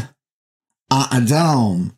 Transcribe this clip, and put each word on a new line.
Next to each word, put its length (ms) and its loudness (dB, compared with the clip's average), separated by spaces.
اعدام 1080 0